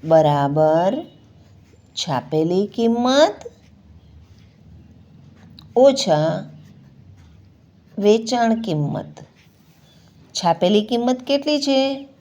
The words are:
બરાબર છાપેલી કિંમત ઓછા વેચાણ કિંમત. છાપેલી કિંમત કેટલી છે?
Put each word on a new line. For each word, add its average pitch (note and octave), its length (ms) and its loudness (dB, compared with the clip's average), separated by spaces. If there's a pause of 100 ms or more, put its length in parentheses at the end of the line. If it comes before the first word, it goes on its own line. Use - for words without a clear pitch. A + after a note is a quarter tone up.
બરાબર D#3 1000 2 (880)
છાપેલી E3 720 -2
કિંમત B3 840 0 (2250)
ઓછા F3 760 2 (1500)
વેચાણ A3+ 640 2
કિંમત. D3 600 -6 (1120)
છાપેલી F3+ 480 0
કિંમત A#3+ 420 -4
કેટલી C#4+ 380 -2
છે? C4+ 460 -2 (140)